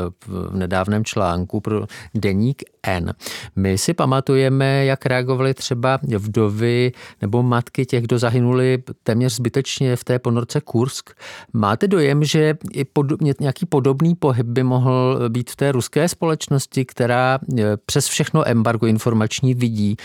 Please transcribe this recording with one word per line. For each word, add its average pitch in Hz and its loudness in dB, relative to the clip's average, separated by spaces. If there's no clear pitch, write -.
v 92 -8
nedávném 95 0
článku 90 -2
pro 104 -4
deník 104 0
N. 92 -2
My 95 2
si 170 0
pamatujeme, 135 2
jak 135 0
reagovaly 131 0
třeba 131 0
vdovy 110 0
nebo 110 2
matky 123 0
těch, 120 0
kdo 117 0
zahynuli 127 2
téměř 120 0
zbytečně 127 -2
v - -8
té 123 0
ponorce 120 -2
Kursk. - -4
Máte 110 2
dojem, 151 2
že 156 2
i 143 -6
podo-, 143 -2
ně-, 143 0
nějaký 143 -2
podobný 139 2
pohyb 131 0
by 120 0
mohl 127 2
být 120 -4
v - -16
té 139 0
ruské 143 0
společnosti, 151 -2
která, 127 0
eh, 110 2
přes - 0
všechno - 0
embargo 117 2
informační 113 2
vidí, 110 0